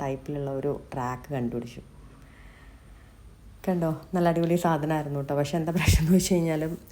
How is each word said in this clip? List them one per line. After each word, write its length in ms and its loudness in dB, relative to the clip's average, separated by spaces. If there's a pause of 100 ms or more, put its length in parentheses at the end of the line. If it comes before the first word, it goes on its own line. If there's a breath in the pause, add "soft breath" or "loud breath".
ടൈപ്പിലുള്ള 500 -6 (100)
ഒരു 120 0 (200)
ട്രാക്ക് 420 -6
കണ്ടുപിടിച്ചു. 480 -6 (1800 loud breath)
കണ്ടോ, 240 0 (240)
നല്ല 180 4
അടിപൊളി 320 2
സാധനമായിരുന്നു 560 0
കേട്ടോ. 200 -2
പക്ഷേ 200 0
എന്താ 160 -2
പ്രശ്നം 280 4
എന്ന് 120 6
വെച്ച് 180 2
കഴിഞ്ഞാൽ 300 2 (280)